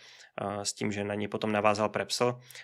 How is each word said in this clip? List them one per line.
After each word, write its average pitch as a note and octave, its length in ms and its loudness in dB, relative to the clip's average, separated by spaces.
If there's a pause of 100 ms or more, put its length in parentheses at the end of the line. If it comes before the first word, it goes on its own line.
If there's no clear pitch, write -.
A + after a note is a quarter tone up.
(420)
eh, G2+ 240 -4
s - 80 -2
tím, A2 180 -2
že G2+ 120 -2
na G2+ 120 -2
ní G#2 120 -2
potom A2 240 -2
navázal G#2 380 4
Prepsl. A#2+ 500 0 (240)